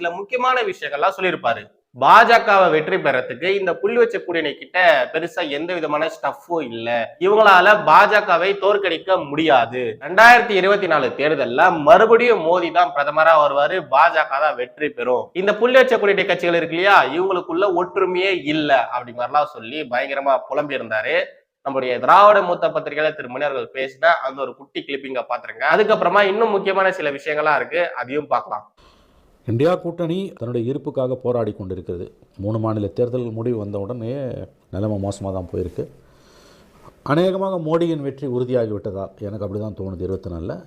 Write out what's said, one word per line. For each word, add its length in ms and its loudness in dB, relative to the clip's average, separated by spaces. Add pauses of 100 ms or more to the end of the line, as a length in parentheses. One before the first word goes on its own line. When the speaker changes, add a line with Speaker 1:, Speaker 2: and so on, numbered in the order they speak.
Speaker 1:
சில 80 -4 (100)
முக்கியமான 380 -2 (160)
விஷயங்கள்லாம் 460 -4
சொல்லியிருப்பாரு. 460 -4 (380)
பாஜகவை 720 6
வெற்றி 300 0
பெறத்துக்கு 520 -2
இந்த 140 -2 (100)
புள்ளி 200 -2
வச்ச 180 2
கூட்டணி 320 -4 (100)
கிட்ட 160 -10 (360)
பெருசா 300 -6 (140)
எந்த 220 -6
விதமான 260 -2 (100)
ஸ்டஃப்பும் 540 -6
இல்ல, 200 -8 (360)
இவங்களால 500 6 (140)
பாஜகவை 600 6 (140)
தோற்கடிக்க 540 0 (140)
முடியாது. 520 2 (220)
ரெண்டாயிரத்தி 560 6
இருபத்தி 320 2
நாலு 160 2 (100)
தேர்தல்ல 480 2 (220)
மறுபடியும் 580 6
மோடி 300 2
தான் 180 4
பிரதமரா 460 4
வருவாரு, 380 2 (160)
பாஜக 500 2
தான் 160 0
வெற்றி 280 -6 (100)
பெறும். 280 -2 (140)
இந்த 200 0
புள்ளி 200 4
வச்ச 180 2
கூட்டணி 320 0
கட்சிகள் 300 0
இருக்கு 180 -6
இல்லையா, 180 4 (200)
இவங்களுக்குள்ள 520 -2 (120)
ஒற்றுமையே 500 -2 (240)
இல்ல 160 -2 (240)
அப்படி 240 -10
மாதிரிலாம் 380 -2
சொல்லி 240 -10 (120)
பயங்கரமா 440 -2 (120)
புலம்பி 300 -4
இருந்தாரு. 380 -4 (500)
நம்முடைய 260 -4 (120)
திராவிட 420 6
மூத்த 300 -2
பத்திரிகையாளர் 420 -4
திரு 160 -12
மணி 140 -4
அவர்கள் 280 -8
பேசின 380 0 (140)
அந்த 180 -10
ஒரு 140 -10
குட்டி 260 -14
கிளிப்பிங்க 460 -8
பாத்துருங்க. 420 -8
அதுக்கப்புறமா 480 2 (100)
இன்னும் 240 0
முக்கியமான 440 0
சில 180 -4
விஷயங்கள்லாம் 420 0
இருக்கு, 220 -4 (180)
அதையும் 320 -8
பார்க்கலாம். 340 -4 (840)
Speaker 2:
இந்தியா 200 2 (120)
கூட்டணி 340 -6 (220)
தன்னுடைய 320 -6
இருப்புக்காக 520 -6
போராடி 300 -2
கொண்டிருக்கிறது. 520 -10 (380)
மூணு 220 -4
மாநில 240 -2 (100)
தேர்தல் 260 -2 (140)
முடிவு 240 -4
வந்த 220 -8
உடனே 260 -10 (640)
நிலைமை 300 -4
மோசமா 320 -8
தான் 160 -8
போயிருக்கு. 320 -6 (1300)
அநேகமாக 520 0
மோடியின் 400 -2
வெற்றி 300 -8
உறுதியாகிவிட்டதா, 720 -4 (240)
எனக்கு 180 -10
அப்படி 160 -8
தான் 160 -10
தோணுது. 280 -8
இருபத்தி 260 -8
நாலுல 220 -8 (120)